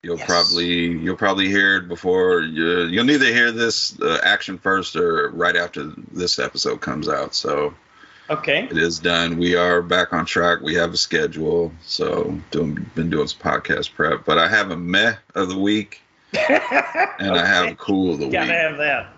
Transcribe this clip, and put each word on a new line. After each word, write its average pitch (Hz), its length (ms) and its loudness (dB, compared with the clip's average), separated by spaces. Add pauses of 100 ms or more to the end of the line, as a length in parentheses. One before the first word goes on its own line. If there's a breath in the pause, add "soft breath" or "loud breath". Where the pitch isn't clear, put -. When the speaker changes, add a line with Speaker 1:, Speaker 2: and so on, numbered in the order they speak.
Speaker 1:
You'll 87 140 -6
Speaker 2:
Yes. - 100 -10
Speaker 1:
probably, 87 480 0 (120)
you'll 85 280 -4
probably 98 320 0
hear 95 300 4
it 90 100 -6
before. 90 540 2
You, 82 420 0
you'll 101 260 2
either 139 180 4
hear 117 240 2
this, 113 480 -2
uh, 78 220 2
Action 95 380 0
first 95 380 -2
or 85 320 2
right 87 260 0
after 80 360 -4 (200)
this - 280 -2
episode - 420 -4
comes 76 260 -6
out. 73 260 -4
So 73 400 -2 (560 loud breath)
Speaker 2:
Okay. 156 400 0
Speaker 1:
it - 80 -4
is 82 220 0
done. 85 380 0
We 87 180 2
are 87 260 4
back 87 320 0
on 82 120 0
track. 87 360 2
We 80 140 -2
have 85 180 0
a 87 40 -2
schedule. 80 760 0 (120)
So - 540 -4 (140)
doing, 78 340 -2 (100)
been 82 140 -2
doing 76 180 0
some - 120 -10
podcast - 560 -2
prep. 78 300 0
But 78 120 4
I 82 120 4
have 101 220 2
a 82 60 -6
meh 98 380 2 (200)
of 92 140 0
the 95 80 -4
week, 101 440 0 (160)
Speaker 2:
<laughs> - 160 -18
Speaker 1:
and 269 1000 0
I 87 100 4
have 90 200 4
a 85 40 -2
Speaker 2:
Okay. 80 100 -10
Speaker 1:
cool 95 340 0
of 73 60 -4
the 69 100 -4
Speaker 2:
Gotta - 180 0
Speaker 1:
week. - 100 0
Speaker 2:
have 156 200 -2
that. 143 400 -2